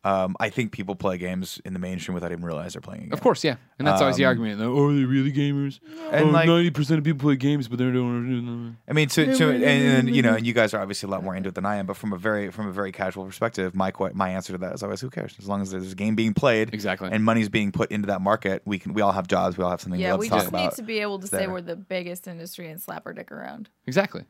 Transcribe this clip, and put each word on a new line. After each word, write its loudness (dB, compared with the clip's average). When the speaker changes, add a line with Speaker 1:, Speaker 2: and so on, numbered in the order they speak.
Speaker 1:
Um, 0
I 0
think -4
people -6
play -2
games -6
in -10
the -6
mainstream -6
without -4
even -8
realize -6
they're -12
playing -12
a -12
game. -6
Speaker 2:
Of -6
course, 4
yeah. 0
And 0
that's 4
always 4
the 4
Speaker 1:
Um, 6
Speaker 2:
argument. -2
Like, -2
"Oh, 4
are 2
they 4
really 2
gamers? 0
Speaker 1:
And, 4
Speaker 2:
Oh, 8
Speaker 1:
like, 6
Speaker 2:
ninety 6
percent 2
of 0
people 0
play 4
games, 0
but -4
they 2
don't." -2
Speaker 1:
I -8
mean, 4
to, 4
to, 6
Speaker 3:
Really, 4
Speaker 1:
and, -
and, 6
Speaker 3:
really 4
Speaker 1:
you 6
know, 6
Speaker 3:
gamers. 2
Speaker 1:
and -2
you 0
guys 4
are -2
obviously -6
a -6
lot -4
more -6
into -4
it -6
than -4
I -2
am, -4
but -6
from -6
a -4
very, -2
from -8
a -6
very -4
casual -4
perspective, -2
my 0
que-, -2
my 0
answer -6
to -6
that -6
is -8
always, -6
"Who -8
cares? -10
As -14
long -2
as -6
there's -6
a -10
game 0
being 2
played 4
Speaker 2:
Exactly. -4
Speaker 1:
and 2
money's 4
being 2
put 0
into -2
that 0
market, 2
we -2
can, -8
we 2
all 4
have -2
jobs, 2
we 0
all 2
have -2
something -4
Speaker 3:
Yeah, 0
Speaker 1:
we 0
love 0
Speaker 3:
we -2
Speaker 1:
to -6
talk 4
Speaker 3:
just -2
need -2
Speaker 1:
about -2
Speaker 3:
to -10
be -6
able -4
to -12
say -4
Speaker 1:
there." -2
Speaker 3:
we're -6
the -10
biggest -8
industry -14
and -14
slap -10
our -12
dick -14
around. -14
Speaker 2:
Exactly. 0